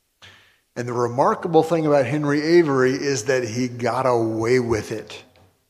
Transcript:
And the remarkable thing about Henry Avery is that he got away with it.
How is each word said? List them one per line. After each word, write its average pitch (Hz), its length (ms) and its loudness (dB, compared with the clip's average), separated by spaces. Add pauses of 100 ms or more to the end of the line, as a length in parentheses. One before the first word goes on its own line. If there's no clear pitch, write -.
(760)
And 123 80 -6
the 123 60 -8
remarkable 156 720 0
thing 160 220 -2
about 143 200 2
Henry 147 360 -2
Avery 143 500 4
is 139 340 -4
that 127 200 0
he 120 240 -4
got 120 360 -2
away 117 540 0
with 113 320 -2
it. - 320 -12 (460)